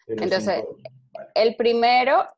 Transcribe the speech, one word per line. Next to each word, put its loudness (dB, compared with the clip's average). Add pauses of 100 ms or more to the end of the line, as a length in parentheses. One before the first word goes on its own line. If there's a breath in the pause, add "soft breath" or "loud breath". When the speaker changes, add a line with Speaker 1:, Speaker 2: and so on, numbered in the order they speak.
Speaker 1:
De -8
los -6
Speaker 2:
Entonces, -2
Speaker 1:
cinco -6
dominios, -20 (200)
vale. -18
Speaker 2:
el 2
primero 2